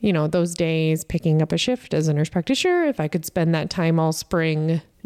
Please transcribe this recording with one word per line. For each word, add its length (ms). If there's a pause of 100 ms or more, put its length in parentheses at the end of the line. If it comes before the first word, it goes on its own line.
you 100
know, 160
those 260
days 520
picking 360
up 120
a 40
shift 360
as 160
a 40
nurse 140
practitioner, 560
if 160
I 80
could 180
spend 300
that 140
time 280
all 140
spring 720 (240)